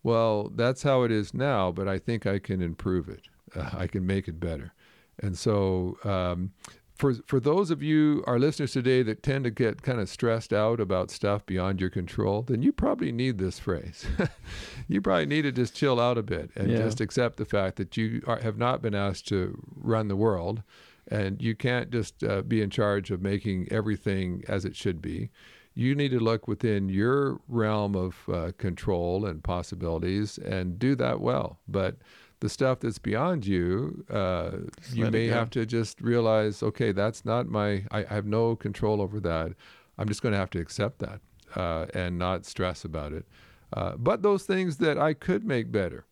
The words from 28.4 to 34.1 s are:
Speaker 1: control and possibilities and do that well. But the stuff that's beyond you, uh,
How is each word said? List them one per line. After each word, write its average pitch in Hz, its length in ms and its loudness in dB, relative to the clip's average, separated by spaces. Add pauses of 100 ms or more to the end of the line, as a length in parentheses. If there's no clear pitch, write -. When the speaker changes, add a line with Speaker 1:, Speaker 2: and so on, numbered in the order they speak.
Speaker 1:
control 90 720 0
and 78 180 -6
possibilities 87 920 -2
and 92 400 -4
do 127 180 4
that 123 240 0
well. - 480 -2
But 95 300 0 (420)
the 110 80 -2
stuff 131 320 0
that's 113 180 -2
beyond 127 480 -2
you, 95 600 0
uh, 90 440 -2 (280)